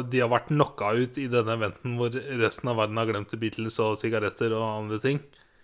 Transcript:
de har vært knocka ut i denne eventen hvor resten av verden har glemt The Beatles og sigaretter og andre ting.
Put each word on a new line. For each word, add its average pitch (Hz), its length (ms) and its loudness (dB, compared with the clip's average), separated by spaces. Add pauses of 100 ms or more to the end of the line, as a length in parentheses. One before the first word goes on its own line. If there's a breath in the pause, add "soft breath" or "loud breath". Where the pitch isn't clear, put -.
de 127 100 2
har 117 120 4
vært 120 160 2
knocka 135 480 2
ut 127 220 0
i 135 100 -4
denne 117 300 2
eventen 113 400 -4
hvor 120 160 0
resten 123 560 0
av 113 80 0
verden 107 200 0
har 113 80 0
glemt 104 240 -2
The 113 80 -6
Beatles 110 420 -4
og 110 200 2
sigaretter 110 560 0
og 107 300 -2
andre 107 140 -4
ting. 139 200 0 (440 soft breath)